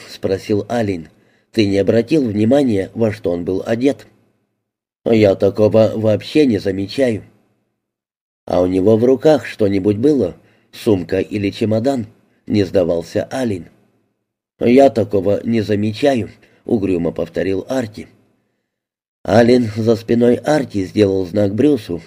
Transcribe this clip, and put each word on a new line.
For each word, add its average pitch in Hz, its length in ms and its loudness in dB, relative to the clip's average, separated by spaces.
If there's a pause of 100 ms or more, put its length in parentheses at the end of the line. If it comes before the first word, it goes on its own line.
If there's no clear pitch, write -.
спросил 95 600 -4
Алин. 101 400 -4 (420)
"Ты 107 160 2
не 98 120 0
обратил 117 460 2
внимания, 107 680 0
во 110 180 -2
что 92 200 -6
он 87 120 -4
был 92 220 -4
одет?" 123 420 -2 (960)
"Я 104 320 4
такого 104 600 2
вообще 110 500 0
не 107 140 0
замечаю". 98 640 -4 (1200)
"А 87 160 0
у 92 60 2
него 92 300 2
в 113 60 2
руках 131 420 2
что-нибудь 101 520 -2
было? 120 380 0 (360)
Сумка 92 480 -2
или 98 300 -4
чемодан?" — 113 580 -2 (400)
не 104 160 0
сдавался 85 600 -2
Алин. 107 420 -6 (920)
"Я 131 300 6
такого 101 540 0
не 113 180 -2
замечаю", — 107 680 -2 (360)
угрюмо 92 460 -2
повторил 87 560 -4
Арти. 123 400 -8 (1160)
Алин 117 520 4
за 113 200 2
спиной 120 400 0
Арти 113 500 -2
сделал 95 400 0
знак 101 280 -2
Брюсу 110 540 0